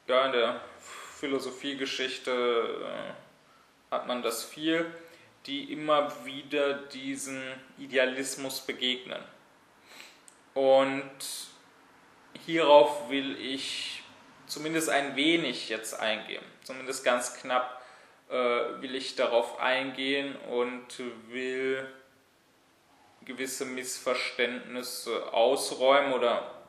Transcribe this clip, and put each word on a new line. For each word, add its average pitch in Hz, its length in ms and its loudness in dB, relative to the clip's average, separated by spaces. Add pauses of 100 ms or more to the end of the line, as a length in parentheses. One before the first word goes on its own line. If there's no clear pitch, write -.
ja, 127 180 6
in 131 60 0
der 123 300 2 (580)
Philosophiegeschichte, 135 1120 -4
äh, - 1600 -4
hat 123 140 -2
man 123 160 -2
das 117 200 -2
viel, 160 420 0 (600)
die 139 260 -8
immer 151 400 2 (140)
wieder 139 480 0
diesen 135 680 -8 (360)
Idealismus 135 840 -2
begegnen. 123 600 -4 (1300)
Und 135 580 6 (1300)
hierauf 147 640 8
will 139 300 -4
ich - 640 -6 (440)
zumindest 156 420 -2
ein 139 260 0
wenig 147 540 0
jetzt 110 300 -6
eingehen, 107 440 -4 (200)
zumindest 131 400 -8
ganz 123 320 2
knapp, 127 460 -2 (480)
äh, - 40 -6
will 123 600 0
ich 135 200 -8
darauf 120 440 2
eingehen 135 760 0 (140)
und 123 380 -2 (400)
will 131 600 -4 (1400)
gewisse 131 400 -6
Missverständnisse 123 1700 -4
ausräumen 135 800 6
oder 117 380 2 (180)